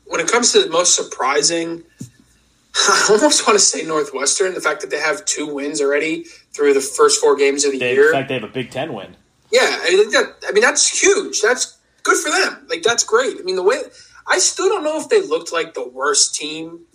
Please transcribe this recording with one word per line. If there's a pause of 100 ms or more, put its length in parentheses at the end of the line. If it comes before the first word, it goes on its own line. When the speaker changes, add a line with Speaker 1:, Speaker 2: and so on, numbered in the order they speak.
Speaker 1:
When
it
comes
to
the
most
surprising, (500)
<laughs>
I
almost
wanna
say
Northwestern,
the
fact
that
they
have
two
wins
already (280)
through
the
first
four
games
of
the
Speaker 2:
They,
Speaker 1:
year.
Speaker 2:
in
fact,
they
have
a
Big
Ten
win. (340)
Speaker 1:
Yeah, (200)
I
think
that,
I
mean,
that's
huge.
That's (260)
good
for
them.
Like,
that's
great.
I
mean,
the
way, (460)
I
still
don't
know
if
they
looked
like
the
worst
team. (140)